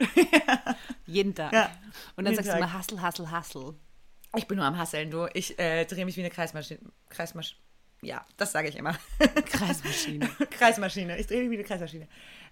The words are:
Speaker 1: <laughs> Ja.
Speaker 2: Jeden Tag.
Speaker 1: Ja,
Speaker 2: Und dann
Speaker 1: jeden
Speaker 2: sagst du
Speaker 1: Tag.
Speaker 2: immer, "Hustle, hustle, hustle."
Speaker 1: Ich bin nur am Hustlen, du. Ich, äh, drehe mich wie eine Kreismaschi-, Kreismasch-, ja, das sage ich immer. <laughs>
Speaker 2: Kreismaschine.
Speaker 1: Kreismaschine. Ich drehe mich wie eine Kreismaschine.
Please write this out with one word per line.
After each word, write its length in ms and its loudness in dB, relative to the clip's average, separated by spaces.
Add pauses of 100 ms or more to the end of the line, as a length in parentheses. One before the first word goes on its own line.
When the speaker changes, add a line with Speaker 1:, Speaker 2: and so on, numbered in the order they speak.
Speaker 1:
<laughs> 140 2
Ja. 640 6 (300)
Speaker 2:
Jeden 280 2
Tag. 180 -4
Speaker 1:
Ja, 180 6 (460)
Speaker 2:
Und 80 -2
dann 100 4
Speaker 1:
jeden 20 2
Speaker 2:
sagst 140 0
du 20 2
Speaker 1:
Tag. 80 4
Speaker 2:
immer, 180 -2
"Hustle, 280 -8
hustle, 320 -4
hustle." 360 -10 (640)
Speaker 1:
Ich 100 -2
bin 120 -2
nur 80 2
am 120 0
Hustlen, 320 -2
du. 220 -2
Ich, 260 -4
äh, 280 2
drehe 180 -4
mich 120 -4
wie 80 -4
eine 60 -4
Kreismaschi-, 500 -6 (300)
Kreismasch-, 460 -8 (460)
ja, 220 -10 (120)
das 160 -2
sage 160 0
ich 80 -8
immer. 200 -2 (220)
<laughs> 280 6
Speaker 2:
Kreismaschine. 800 -2 (220)
Speaker 1:
Kreismaschine. 680 2
Ich 80 -2
drehe 160 0
mich 80 0
wie 40 -2
eine 100 -4
Kreismaschine. 440 -6 (440)